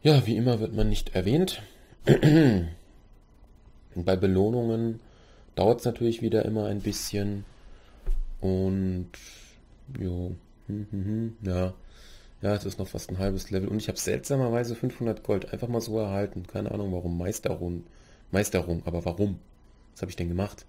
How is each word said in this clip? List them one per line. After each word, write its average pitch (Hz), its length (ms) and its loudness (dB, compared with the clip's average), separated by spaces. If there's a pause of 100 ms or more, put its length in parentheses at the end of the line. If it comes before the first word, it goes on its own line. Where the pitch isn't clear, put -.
Ja, 143 240 6
wie 107 120 2
immer 117 240 2
wird 110 120 -2
man 107 140 4
nicht - 260 0
erwähnt. 123 480 2 (240)
<clears throat> - 200 -18
Und 135 640 8 (1400)
bei 95 100 6
Belohnungen 113 880 2 (540)
dauert's 110 280 4
natürlich 117 380 0
wieder 110 240 2
immer 107 220 -2
ein 101 120 -2
bisschen. 101 640 -4 (960)
Und, 95 680 0 (920)
jo. 90 380 -4 (300)
Hm, 104 220 -8
hm, 98 160 -6
hm. 113 360 -4
Ja. 92 320 -2 (680)
Ja, 101 120 0
es 101 100 -2
ist 98 160 -8
noch 95 80 -6
fast - 220 -10
ein 92 100 -6
halbes 98 300 -2
Level. 95 180 -2
Und 107 120 -2
ich 107 100 -6
hab 95 80 -6
seltsamerweise 120 760 -2
fünfhundert 117 480 -4
Gold 101 280 -2
einfach 113 160 -6
mal 117 140 -2
so 113 180 -4
erhalten. 98 480 -4
Keine 101 240 -6
Ahnung 101 220 -4
warum. 87 240 -4
Meisterrun-, 87 680 -4 (480)
Meisterung, 87 540 0
aber 85 180 -4
warum? 90 360 -2 (540)
Was - 80 -14
hab 92 60 -6
ich 90 80 -12
denn 87 140 -4
gemacht? 95 400 -6